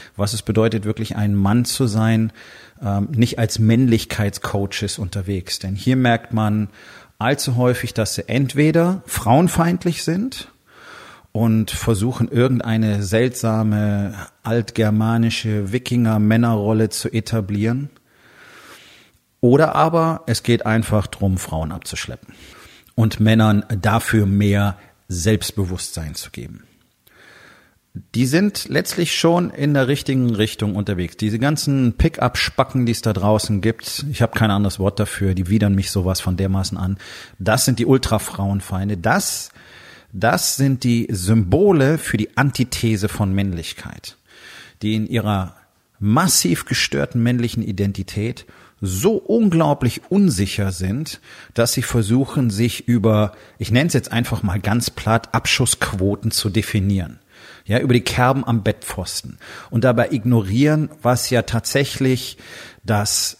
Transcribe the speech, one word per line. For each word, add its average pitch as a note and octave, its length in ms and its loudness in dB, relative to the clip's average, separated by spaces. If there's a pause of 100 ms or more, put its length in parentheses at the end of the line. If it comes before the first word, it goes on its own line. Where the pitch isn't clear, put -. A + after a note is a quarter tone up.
(160)
was G2+ 180 -2
es G#2+ 80 -8
bedeutet, A2 420 0
wirklich G#2+ 320 -6
ein G#2 180 0
Mann G2+ 300 2
zu C3 220 0
sein, A2 460 2 (480)
ähm, G2+ 300 -2
nicht B2 280 0
als A2+ 200 -2
Männlichkeitscoaches A2 1400 0
unterwegs. F#2+ 600 -6
Denn F#2+ 160 -6
hier B2+ 220 0
merkt A#2+ 380 0
man G#2+ 340 0 (500)
allzu B2+ 380 0
häufig, B2 380 0
dass A2 200 -2
sie - 140 -8
entweder D#3 800 2
frauenfeindlich E3+ 960 2
sind G3 480 -4 (800)
und A2 380 2
versuchen, A2+ 580 0
irgendeine A2+ 720 2
seltsame G#2+ 1120 0 (280)
altgermanische A2 1300 0
Wikinger-Männerrolle A2 1160 2
zu - 220 -6
etablieren. A2 800 -2 (1500)
Oder C#3 340 4
aber D#3+ 520 0
es A#2 160 -2
geht A#2 240 0
einfach A2 400 0
drum, F#2 320 0
Frauen D#2+ 340 -6
abzuschleppen - 600 -12 (600)
und A2 240 2
Männern A2 440 4 (160)
dafür G#2+ 460 2
mehr G2+ 500 2 (320)
Selbstbewusstsein F2 1080 -4
zu - 160 -12
geben. - 340 -14 (1500)
Die B2 120 2
sind F#3 420 0
letztlich - 480 -2
schon E3+ 340 2
in C#3+ 220 -2
der C3+ 160 2
richtigen C3 460 0
Richtung G#2 420 -2
unterwegs. G2 400 -4
Diese A2 220 -2
ganzen C3+ 560 0
Pick-up-Spacken, - 920 0
die A#2 60 0
es - 100 -4
da A2 100 0
draußen G2+ 500 2
gibt, - 480 -4
ich - 100 -6
habe A#2 180 0
kein A2 120 2
anderes G2+ 280 0
Wort G2 220 -2
dafür, G2 340 0
die F2+ 140 -2
widern G#2 260 4
mich F#2+ 160 0
sowas F#2 300 0
von F#2 160 -2
dermaßen F#2+ 400 -2
an. F#2 220 -2 (400)
Das G#2+ 260 2
sind B2+ 140 2
die A#2+ 80 0
Ultrafrauenfeinde. G2 1120 0
Das, B2 520 -2 (600)
das A2 440 0
sind C3+ 280 0
die A#2 260 0
Symbole C3 840 4
für - 200 -4
die G#2+ 200 -4
Antithese A#2 720 0
von G2 240 -2
Männlichkeit, - 840 -6 (640)
die G#2+ 120 0
in A2 120 0
ihrer G2+ 500 -2 (420)
massiv C#3+ 680 2
gestörten - 560 -2
männlichen A#2 400 0
Identität G2+ 840 -4 (380)
so G2+ 340 0
unglaublich E3 840 2 (100)
unsicher G2+ 640 2
sind, F#2+ 480 -6 (320)
dass A#2 220 0
sie C3 80 -2
versuchen, B2 640 0
sich A2 400 -2
über, G#2+ 440 2 (260)
ich - 120 -8
nenn's C3+ 220 2
jetzt - 180 -2
einfach A#2 320 -2
mal G2 160 0
ganz A#2 320 -2
platt, - 440 -2
Abschussquoten G2+ 960 0
zu - 180 -2
definieren. G2 680 0 (480)
Ja, G#2+ 120 0
über C3+ 140 2
die A#2+ 80 6
Kerben C3 440 0
am A#2 180 0
Bettpfosten - 760 -6 (300)
und A#2 160 0
dabei B2 260 2
ignorieren, B2 800 2 (140)
was B2 260 0
ja A#2 140 2
tatsächlich C3 960 -2 (440)
das - 580 -2